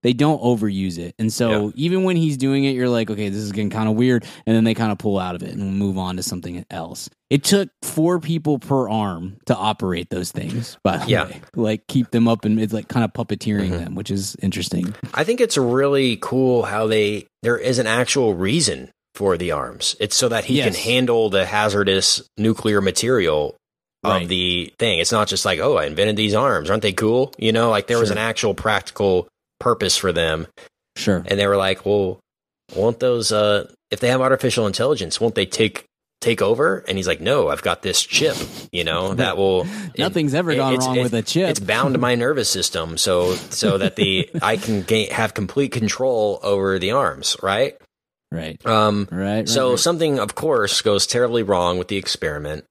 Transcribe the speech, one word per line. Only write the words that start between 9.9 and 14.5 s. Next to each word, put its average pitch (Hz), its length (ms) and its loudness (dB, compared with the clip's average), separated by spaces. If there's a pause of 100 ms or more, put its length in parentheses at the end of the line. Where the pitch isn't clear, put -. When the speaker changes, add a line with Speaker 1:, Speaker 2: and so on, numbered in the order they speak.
Speaker 1:
those 87 200 -6
things, - 540 -8
by 85 140 0
the - 100 -6
Speaker 2:
Yeah. 90 160 2
Speaker 1:
way. - 160 -12 (160)
Like, 110 320 -2
keep 123 240 0
them 117 160 4
up 117 160 0
and 107 160 2
it's 107 120 -2
like 107 160 -6
kinda 113 200 0
puppeteering 101 640 -4
Speaker 2:
Mm-hmm. 85 140 -4
Speaker 1:
them, 90 120 -10
which 98 160 -8
is 98 280 -4
interesting. 90 540 -2 (180)